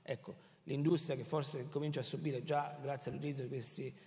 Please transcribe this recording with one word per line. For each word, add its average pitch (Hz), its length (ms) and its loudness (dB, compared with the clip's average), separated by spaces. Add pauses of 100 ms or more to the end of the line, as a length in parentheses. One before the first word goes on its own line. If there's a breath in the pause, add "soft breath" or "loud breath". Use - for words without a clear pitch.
ecco, - 340 -4 (280 loud breath)
l'industria 147 520 4
che 127 80 -2
forse 139 460 0
comincia 147 300 0
a 135 40 0
subire 139 400 0
già 147 380 0
grazie 135 300 -2
all'utilizzo 139 320 -2
di 123 60 -2
questi, 131 460 -4 (120 loud breath)